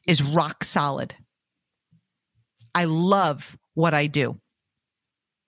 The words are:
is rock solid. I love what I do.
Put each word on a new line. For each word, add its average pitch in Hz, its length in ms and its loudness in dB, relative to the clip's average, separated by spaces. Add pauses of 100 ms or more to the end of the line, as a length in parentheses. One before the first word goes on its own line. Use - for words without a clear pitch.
is 143 160 4
rock 151 400 -2
solid. 139 500 -2 (1600)
I 175 120 0
love 165 720 0 (160)
what 160 200 2
I 147 140 2
do. 143 320 -2 (1080)